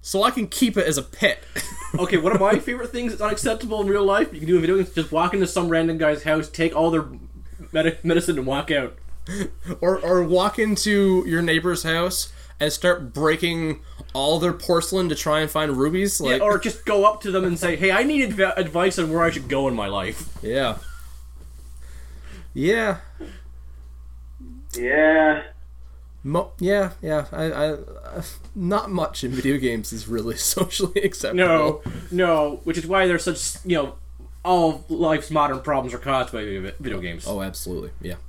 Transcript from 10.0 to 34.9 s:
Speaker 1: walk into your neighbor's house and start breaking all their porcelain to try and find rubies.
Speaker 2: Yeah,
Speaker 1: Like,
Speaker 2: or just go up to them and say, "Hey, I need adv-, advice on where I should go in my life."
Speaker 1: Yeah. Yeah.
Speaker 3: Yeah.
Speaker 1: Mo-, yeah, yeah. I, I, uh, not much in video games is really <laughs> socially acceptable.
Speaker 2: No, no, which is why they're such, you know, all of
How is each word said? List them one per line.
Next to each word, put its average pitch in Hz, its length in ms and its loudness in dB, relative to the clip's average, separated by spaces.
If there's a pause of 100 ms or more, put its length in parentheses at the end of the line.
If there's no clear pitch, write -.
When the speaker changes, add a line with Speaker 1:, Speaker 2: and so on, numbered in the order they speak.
Speaker 1:
walk 180 360 2
into 202 680 4
your 165 160 2
neighbor's 170 400 2
house 170 500 -2 (280)
and 151 120 2
start 175 400 2
breaking 160 680 2 (340)
all 143 240 2
their 170 160 2
porcelain 175 560 0
to 151 60 0
try 151 240 2
and 151 100 0
find 156 280 0
rubies. 180 460 2
Speaker 2:
Yeah, 131 100 2
Speaker 1:
Like, 139 100 2
Speaker 2:
or 208 160 4
just - 260 -4
go 202 200 4
up 214 160 4
to 202 100 -4
them 185 120 2
and 175 140 0
say, 170 180 0
"Hey, 190 160 2
I 208 120 4
need 277 360 2
adv-, 190 160 4
advice 180 440 2
on 160 120 0
where 165 120 4
I 165 80 4
should 139 180 -6
go 135 180 2
in 123 60 2
my 107 140 -2
life." 101 420 -4 (140)
Speaker 1:
Yeah. 117 340 0 (1800)
Yeah. 196 440 0 (1800)
Speaker 3:
Yeah. 151 680 4 (800)
Speaker 1:
Mo-, 160 360 -2
yeah, 190 320 2 (100)
yeah. 151 300 -2
I, 160 140 -4
I, 151 260 0
uh, - 500 -10 (340)
not 196 360 0
much 170 320 -2
in 123 80 -4
video 131 260 2
games 117 360 -2
is 107 140 -8
really 113 280 -2
<laughs> - 0 -
socially - 680 0
acceptable. 190 360 -2
Speaker 2:
No, 160 440 4 (300)
no, 160 540 2
which 165 120 -2
is 160 80 -4
why 185 220 4
they're 175 120 4
such, - 460 -4
you 180 120 2
know, 139 180 -2 (480)
all 175 280 6
of 143 200 -6